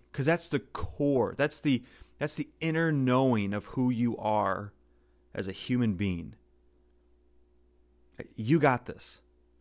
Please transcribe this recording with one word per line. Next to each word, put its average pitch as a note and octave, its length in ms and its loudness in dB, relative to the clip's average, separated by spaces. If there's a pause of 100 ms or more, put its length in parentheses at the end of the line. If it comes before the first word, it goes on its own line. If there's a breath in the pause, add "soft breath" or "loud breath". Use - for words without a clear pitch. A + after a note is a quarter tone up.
(120)
'cause C3+ 140 -4
that's E3 220 2
the C#3+ 120 -2
core. C3 760 -2
That's D3 220 0
the, C3+ 240 2 (340 loud breath)
that's D3+ 180 -4
the D3+ 120 -6 (140)
inner D#3+ 300 0
knowing B2+ 600 2
of G#2 120 -6
who B2+ 240 0
you A#2 280 0
are G2+ 540 0 (640)
as F#2+ 160 -4
a - 20 -6
human A#2+ 440 0
being. F2+ 400 -4 (2000)
You A#2 220 2
got C#3 280 4
this. - 340 -14 (420)